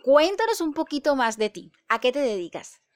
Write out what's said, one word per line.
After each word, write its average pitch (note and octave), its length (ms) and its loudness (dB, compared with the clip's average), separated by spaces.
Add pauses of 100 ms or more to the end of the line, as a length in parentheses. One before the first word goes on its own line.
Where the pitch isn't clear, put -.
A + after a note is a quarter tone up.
cuéntanos F#4 560 2
un D#4 140 -4
poquito D4 420 -2
más A3+ 220 -2
de G#3+ 120 -2
ti. - 220 -16 (160)
¿A A3+ 120 0
qué B3 120 2
te C#4+ 80 -4
dedicas? F#3+ 640 -6 (140)